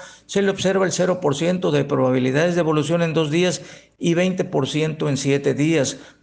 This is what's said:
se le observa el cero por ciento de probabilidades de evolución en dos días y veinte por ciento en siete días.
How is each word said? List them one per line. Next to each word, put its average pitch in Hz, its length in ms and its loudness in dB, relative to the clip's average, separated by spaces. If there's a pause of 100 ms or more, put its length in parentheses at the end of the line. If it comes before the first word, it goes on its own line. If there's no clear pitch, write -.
(240)
se - 160 -2
le 196 80 2
observa 190 380 0
el 165 60 -2
cero 180 280 0
por 143 140 0
ciento 180 380 0
de 143 120 2
probabilidades 131 680 2
de 170 80 2
evolución 156 400 0
en 165 100 -2
dos 151 180 0
días 175 300 0 (380)
y 170 160 0
veinte 180 300 0
por 143 220 0
ciento 151 440 -2
en 131 80 -2
siete 139 340 0
días. 143 460 0 (240)